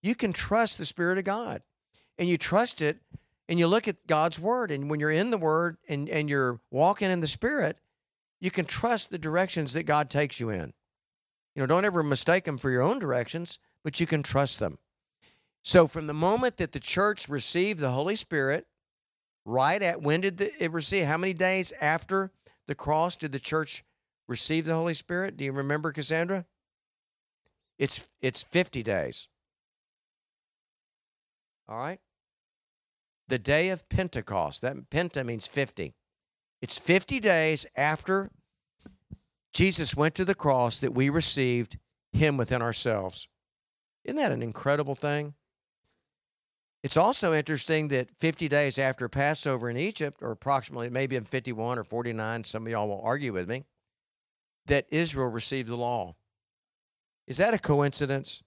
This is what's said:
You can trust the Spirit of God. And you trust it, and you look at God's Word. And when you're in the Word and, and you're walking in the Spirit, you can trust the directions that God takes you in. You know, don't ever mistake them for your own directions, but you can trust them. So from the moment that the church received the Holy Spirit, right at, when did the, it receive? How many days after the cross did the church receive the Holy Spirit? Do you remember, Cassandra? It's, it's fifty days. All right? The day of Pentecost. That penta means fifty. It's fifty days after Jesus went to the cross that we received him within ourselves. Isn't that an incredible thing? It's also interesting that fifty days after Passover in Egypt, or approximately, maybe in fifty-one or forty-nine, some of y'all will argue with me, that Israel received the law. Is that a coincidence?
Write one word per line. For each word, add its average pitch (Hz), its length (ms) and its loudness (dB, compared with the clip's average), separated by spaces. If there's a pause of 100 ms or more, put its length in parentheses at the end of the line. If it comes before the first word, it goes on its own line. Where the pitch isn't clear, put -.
You 208 120 0
can 208 180 0
trust 214 460 0
the 160 60 -6
Spirit 175 340 0
of 185 60 -4
God. 208 380 -4 (560)
And 175 100 0
you 170 100 4
trust 220 420 2
it, 151 180 0 (500)
and 175 100 2
you 170 80 6
look 214 220 4
at - 180 -6
God's 160 320 2
Word. 220 320 0
And 143 180 -4
when 151 120 -2
you're 151 100 2
in 185 200 2
the 226 80 2
Word 165 400 2 (100)
and, 147 200 -2
and 151 200 0
you're 131 320 0 (100)
walking 185 400 2
in 180 100 2
the 160 60 0
Spirit, 175 520 -2 (640)
you 185 100 -2
can 170 160 -2
trust - 440 0
the 180 80 -6
directions 156 540 0
that 160 120 -2
God 151 260 2
takes 143 280 0
you 113 120 -2
in. 85 220 -4 (840)
You 139 80 -2
know, 135 40 0
don't 170 180 4
ever 180 180 2
mistake 151 420 2
them 143 140 -4
for 131 120 0
your 123 120 4
own 220 160 4
directions, 160 600 -4 (240)
but 151 180 -4
you 170 60 2
can 160 160 0
trust 139 360 2
them. 82 200 -4 (840)
So 175 240 8
from 156 200 -8
the 151 80 -6
moment 220 440 2
that 170 140 -2
the 135 80 -6
church 202 480 0
received 170 520 0
the 135 100 0
Holy 151 260 -2
Spirit, 147 500 -2 (800)
right 135 340 2
at, 170 220 0
when 151 180 2
did 190 160 0
the, 208 260 -4
it 165 100 -2
receive? 170 340 0
How 151 100 2
many 185 160 0
days 185 480 0
after 185 500 0 (360)
the 147 80 -6
cross 160 420 0
did 147 160 -6
the 135 60 -6
church - 460 -4 (440)
receive 156 360 0
the 160 100 0
Holy 165 200 0
Spirit? 180 420 -4
Do - 80 -6
you 139 80 -2
remember, 147 400 -2
Cassandra? 170 520 -2 (1300)
It's, - 280 -4 (140)
it's 131 220 -2
fifty 170 400 -2
days. 85 460 -2 (2500)
All 107 100 -10
right? 151 200 -8 (1300)
The 123 100 0
day 151 320 2
of 180 180 -8
Pentecost. 104 720 -2
That 131 300 -6
penta 151 340 -2
means 117 220 -6
fifty. 101 480 -4 (640)
It's - 180 -6
fifty 196 420 2
days 160 540 2
after 156 560 0 (1200)
Jesus 175 440 2
went 156 200 2
to 185 80 0
the 190 100 2
cross 127 460 2
that 127 140 -2
we 131 140 4
received 131 680 2 (340)
him 147 240 4
within 120 260 0
ourselves. 110 640 -2 (760)
Isn't 277 140 -4
that 233 140 2
an 120 100 -2
incredible 139 520 -2
thing? 147 400 -4 (1500)
It's - 140 0
also 180 380 4
interesting 151 540 0
that 127 200 0 (100)
fifty 160 280 0
days 143 320 2
after 131 300 0
Passover 139 600 0
in 117 80 -4
Egypt, 156 440 -4
or 123 100 -8
approximately, 123 600 -2
maybe 131 260 -2
in 113 80 -2
fifty-one 120 540 -4
or 110 60 -6
forty-nine, 113 600 -4
some 113 220 -8
of 113 40 -6
y'all 107 180 -2
will 98 140 -6
argue 127 300 -2
with 90 160 -4
me, 127 160 -6 (1040)
that 143 240 2
Israel 151 380 0
received 117 400 -4
the 120 80 -6
law. 120 380 -4 (1120)
Is 127 120 -6
that 185 160 4
a 202 40 0
coincidence? 143 880 0